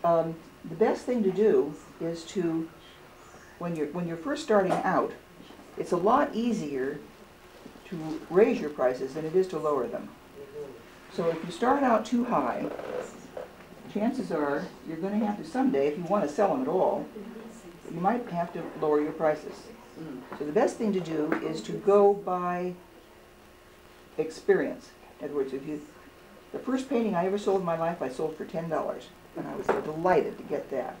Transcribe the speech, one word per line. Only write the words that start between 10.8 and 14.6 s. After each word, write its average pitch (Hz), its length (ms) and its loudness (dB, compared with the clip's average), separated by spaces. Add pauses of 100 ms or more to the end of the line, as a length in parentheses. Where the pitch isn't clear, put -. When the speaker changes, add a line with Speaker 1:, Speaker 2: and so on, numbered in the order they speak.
Speaker 1:
So 165 180 0
if 165 140 -2
you 170 80 -6
start 269 320 2
out 226 220 4
too 240 200 2
high, 135 420 0 (1300)
chances 208 380 0
are 147 340 0 (220)